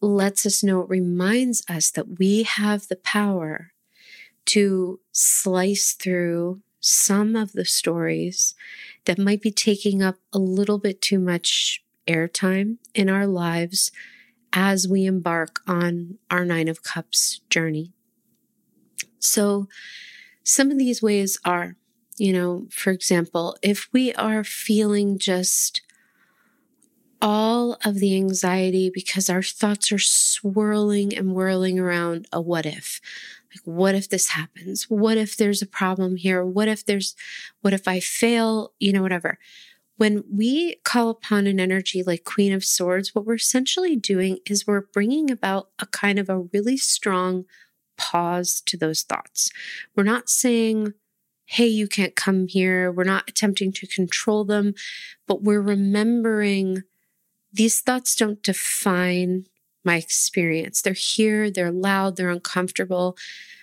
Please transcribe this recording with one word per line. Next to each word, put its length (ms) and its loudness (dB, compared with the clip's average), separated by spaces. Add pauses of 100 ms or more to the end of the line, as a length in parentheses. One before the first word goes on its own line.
lets 440 2
us 180 0
know, 180 2
it 80 -6
reminds 800 0
us 220 -2
that 280 -6
we 240 4
have 440 -2
the 100 -6
power 760 -2 (760)
to 540 2 (120)
slice 800 2
through 680 -2 (180)
some 560 2
of 180 -2
the 120 -4
stories 920 -2 (500)
that 140 2
might 220 2
be 100 0
taking 500 0
up 160 0 (160)
a 60 0
little 400 0
bit 220 -4
too 180 2
much 640 0 (240)
airtime 680 0 (160)
in 160 2
our 180 2
lives 640 0 (600)
as 360 2
we 180 4
embark 640 0
on 500 -2 (120)
our 140 0
Nine 240 0
of 160 -6
Cups 640 -4
journey. 440 -2 (1300)
So 480 2 (760)
some 280 4
of 60 0
these 240 0
ways 440 2
are, 300 -2 (420)
you 160 2
know, 380 -2
for 200 -2
example, 680 0
if 320 0
we 220 2
are 280 0
feeling 760 2
just 640 0 (1400)
all 640 2
of 140 0
the 160 4
anxiety 760 2
because 400 -4
our 140 0
thoughts 480 0
are 80 2
swirling 1160 2
and 180 -2
whirling 460 0
around 540 -2
a 80 -2
what 240 -2
if. 340 -10 (540)
Like, 120 -20
what 300 0
if 140 -4
this 200 0
happens? 600 -8
What 280 2
if 200 -4
there's 240 2
a 60 -6
problem 480 -2
here? 280 0
What 240 0
if 180 -4
there's, 300 -2 (460)
what 120 2
if 140 -2
I 120 2
fail? 800 0
You 140 2
know, 80 2
whatever. 360 -2 (600)
When 340 2
we 520 0
call 260 2
upon 360 0
an 140 2
energy 420 -2
like 220 -2
Queen 300 2
of 120 -2
Swords, 480 0
what 120 -2
we're 100 0
essentially 600 0
doing 520 0
is 180 -2
we're 160 0
bringing 480 0
about 480 -2
a 80 -8
kind 320 0
of 120 0
a 100 0
really 380 0
strong 680 0 (520)
pause 640 -2
to 160 -4
those 260 -2
thoughts. 460 -4 (460)
We're 80 4
not 240 0
saying, 680 2 (520)
"Hey, 220 2
you 200 2
can't 280 -2
come 320 0
here." 440 2
We're 120 0
not 260 0
attempting 440 0
to 120 -12
control 580 0
them, 300 0 (540)
but 160 -2
we're 180 4
remembering 1200 2 (680)
these 280 2
thoughts 340 -2
don't 260 0
define 1040 0 (380)
my 140 2
experience. 840 -2
They're 120 0
here, 560 0
they're 220 -2
loud, 440 0
they're 140 0
uncomfortable, 880 -2 (460)